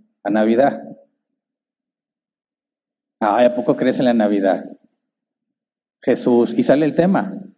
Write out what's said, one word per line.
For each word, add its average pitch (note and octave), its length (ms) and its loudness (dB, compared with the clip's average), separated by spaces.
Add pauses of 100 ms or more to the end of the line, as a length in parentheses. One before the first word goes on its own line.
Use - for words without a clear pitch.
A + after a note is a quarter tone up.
(240)
La G2+ 80 -4
Navidad. A2+ 500 2 (2500)
Ay, A2 280 2
¿a A#2+ 80 0
poco B2 200 -2
crees B2+ 240 -2
en C3+ 60 0
la B2 80 2
Navidad? G2+ 520 0 (1400)
Jesús, A#2+ 560 0
y B2+ 60 2
sale D3 220 2
el C#3+ 100 -4
tema. E3 480 -2 (140)